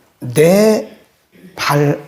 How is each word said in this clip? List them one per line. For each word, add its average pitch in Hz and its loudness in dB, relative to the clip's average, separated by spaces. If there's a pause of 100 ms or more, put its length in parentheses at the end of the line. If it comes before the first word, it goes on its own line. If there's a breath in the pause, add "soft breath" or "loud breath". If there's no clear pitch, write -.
(200)
"내 190 0 (680)
발 147 -2